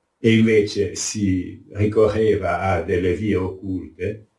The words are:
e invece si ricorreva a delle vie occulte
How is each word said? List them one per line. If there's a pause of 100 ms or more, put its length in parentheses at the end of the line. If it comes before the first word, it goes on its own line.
(180)
e
invece
si
ricorreva
a
delle
vie
occulte (120)